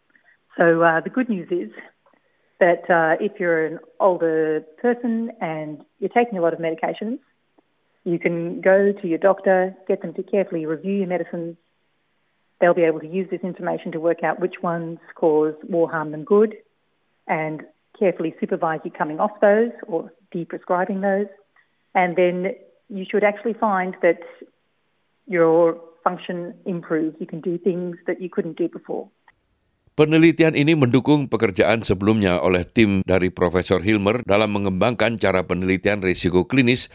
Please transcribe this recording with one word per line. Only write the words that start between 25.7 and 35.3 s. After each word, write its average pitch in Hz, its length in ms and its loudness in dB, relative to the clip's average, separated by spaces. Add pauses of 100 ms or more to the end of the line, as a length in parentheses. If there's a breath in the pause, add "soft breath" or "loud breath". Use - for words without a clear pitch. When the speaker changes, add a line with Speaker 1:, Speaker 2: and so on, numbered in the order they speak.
Speaker 1:
function 175 640 -6
improves. 160 560 -4
You 185 80 -10
can 160 160 -12
do 175 160 -4
things 175 480 -4
that 180 160 -6
you 175 80 -10
couldn't 165 240 -6
do 165 160 -4
before. - 400 -12 (880)
Speaker 2:
Penelitian 160 560 4
ini 151 240 4
mendukung 135 480 4
pekerjaan 107 560 0
sebelumnya 98 560 2
oleh 90 240 2
tim 98 400 2
dari 92 240 2
Profesor 87 560 0
Hilmer 104 400 0
dalam 104 320 2
mengembangkan 101 640 0
cara 92 240 0